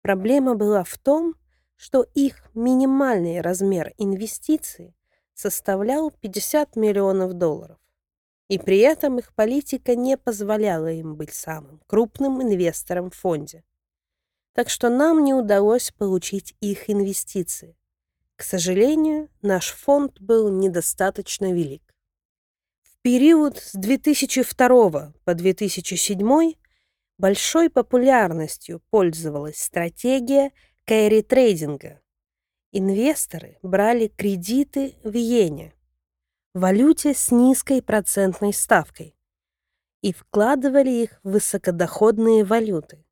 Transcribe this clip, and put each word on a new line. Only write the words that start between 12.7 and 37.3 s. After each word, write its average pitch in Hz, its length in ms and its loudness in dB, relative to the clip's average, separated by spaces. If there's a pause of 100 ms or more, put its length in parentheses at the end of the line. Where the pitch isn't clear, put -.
в - 60 -20
фонде. 160 480 -6 (920)
Так 240 160 -2
что - 180 -2
нам 302 360 4
не 269 100 2
удалось 208 560 2
получить 190 680 -6
их 202 280 -6
инвестиции. 190 880 -6 (600)
К - 60 -16
сожалению, 294 880 0 (100)
наш 190 320 -2
фонд 285 480 0
был 214 300 2
недостаточно 190 1040 -4
велик. 156 400 -6 (880)
В - 180 -20
период 285 560 4
с - 160 -18
две 196 240 -2
тысячи 269 460 0
второго 202 720 4 (100)
по 175 80 0
две 175 220 0
тысячи 185 400 -6
седьмой 240 640 0 (580)
большой 247 540 0
популярностью 214 1200 0
пользовалась 160 680 -2
стратегия 262 960 -2 (320)
кэрри-трейдинга. 214 1160 2 (720)
Инвесторы 196 920 -2
брали 208 460 0
кредиты 214 920 -4
в 214 140 -6
иене, 226 580 0 (800)
валюте 240 600 2
с - 160 -4